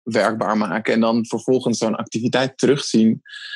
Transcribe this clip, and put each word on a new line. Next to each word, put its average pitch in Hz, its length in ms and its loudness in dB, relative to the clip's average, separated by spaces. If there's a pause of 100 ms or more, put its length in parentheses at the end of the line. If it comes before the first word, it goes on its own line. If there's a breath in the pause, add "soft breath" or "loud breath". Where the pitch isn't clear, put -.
werkbaar 110 540 0
maken? 110 380 -2
En 113 60 2
dan 113 260 2
vervolgens 123 520 0
zo'n 110 180 -2
activiteit 123 640 -2
terugzien 113 640 2 (340 loud breath)